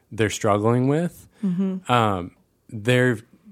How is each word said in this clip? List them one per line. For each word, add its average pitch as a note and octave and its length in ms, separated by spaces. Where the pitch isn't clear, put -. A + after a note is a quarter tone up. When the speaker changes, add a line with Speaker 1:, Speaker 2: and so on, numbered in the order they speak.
Speaker 1:
they're G#2 180
struggling A2+ 580
with. E3 400
Speaker 2:
Mm-hmm. F#3 480
Speaker 1:
Um, G2+ 400
they're, B2 500